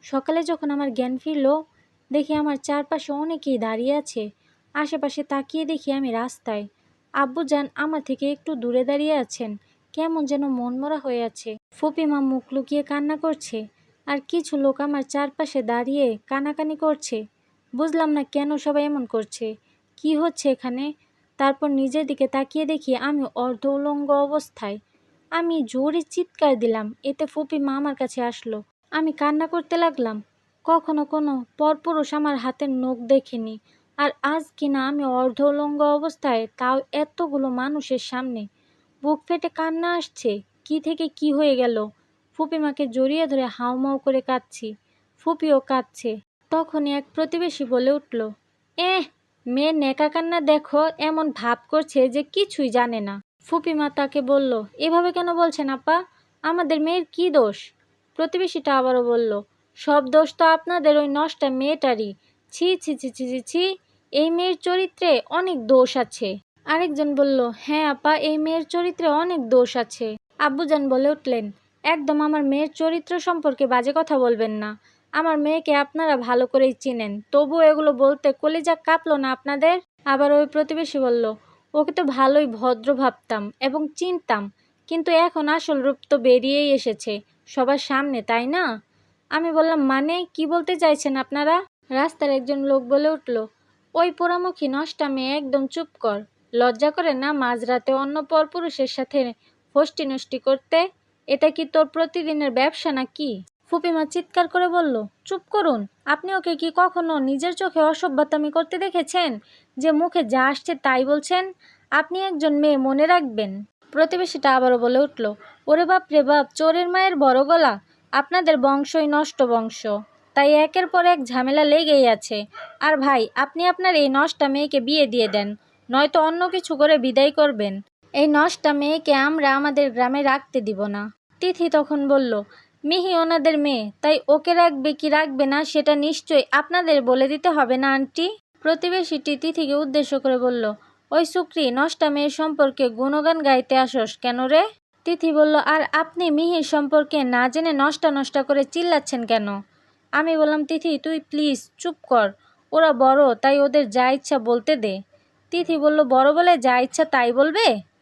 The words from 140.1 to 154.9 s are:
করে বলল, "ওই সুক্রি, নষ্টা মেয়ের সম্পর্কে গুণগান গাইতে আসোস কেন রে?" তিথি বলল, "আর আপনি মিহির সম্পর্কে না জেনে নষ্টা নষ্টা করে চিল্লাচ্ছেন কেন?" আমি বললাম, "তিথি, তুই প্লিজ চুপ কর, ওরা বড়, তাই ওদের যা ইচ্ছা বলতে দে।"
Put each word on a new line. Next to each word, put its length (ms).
করে 180
বলল, 360
"ওই 140
সুক্রি, 460
নষ্টা 380
মেয়ের 200
সম্পর্কে 600
গুণগান 520
গাইতে 360
আসোস 400
কেন 300
রে?" 200
তিথি 280
বলল, 220
"আর 260
আপনি 380
মিহির 320
সম্পর্কে 600
না 260
জেনে 240
নষ্টা 380
নষ্টা 320
করে 200
চিল্লাচ্ছেন 600
কেন?" 360
আমি 260
বললাম, 280
"তিথি, 340
তুই 200
প্লিজ 580
চুপ 180
কর, 220
ওরা 220
বড়, 420
তাই 240
ওদের 300
যা 220
ইচ্ছা 280
বলতে 360
দে।" 260